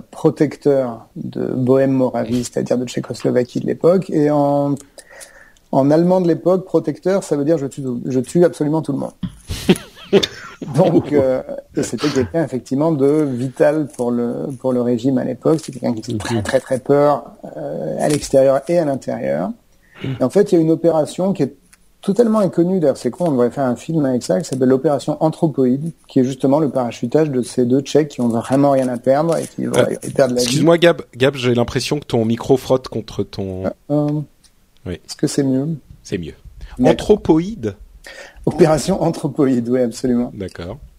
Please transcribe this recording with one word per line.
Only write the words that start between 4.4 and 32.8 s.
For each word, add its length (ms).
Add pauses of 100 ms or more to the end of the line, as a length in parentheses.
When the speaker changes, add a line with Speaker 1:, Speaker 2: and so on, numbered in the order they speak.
Speaker 1:
en 200
allemand 300
de 60
l'époque, 380
protecteur, 580
ça 120
veut 100
dire 120
je 80
tue 160
tout, 240
je 140
tue 260
absolument 380
tout 80
le 80
monde. 140 (960)
<laughs> 100 (540)
Donc, 360
euh, 300 (340)
et 60
c'était 280
quelqu'un 340
effectivement 480
de 360
vital 600
pour 240
le, 360 (120)
pour 140
le 80
régime 360
à 60
l'époque. 360
C'était 200
quelqu'un 160
qui 80
faisait 140
très, 260
très, 160
très 200
peur, 520 (260)
euh, 420
à 100
l'extérieur 580
et 100
à 80
l'intérieur. 640 (680)
Et 40
en 60
fait, 220
il 40
y 20
a 40
une 100
opération 640
qui 100
est 120 (460)
totalement 380
inconnu, 400
d'ailleurs, 180
c'est 140
con, 160
on 40
devrait 200
faire 140
un 100
film 300
avec 180
ça, 160
qui 80
s'appelle 220
l'opération 500
Anthropoïde, 720 (160)
qui 120
est 40
justement 360
le 100
parachutage 600
de 120
ces 240
deux 160
Tchèques 280
qui 120
ont 60
vraiment 440
rien 160
à 100
perdre 400
et 100
qui 180
vont 120
Speaker 2:
Euh, 80 (180)
Speaker 1:
y 80
perdre 240
la 60
vie. 40
Speaker 2:
excuse-moi, 320
Gab, 240 (140)
Gab, 200
j'ai 200
l'impression 440
que 60
ton 200
micro 320
frotte 300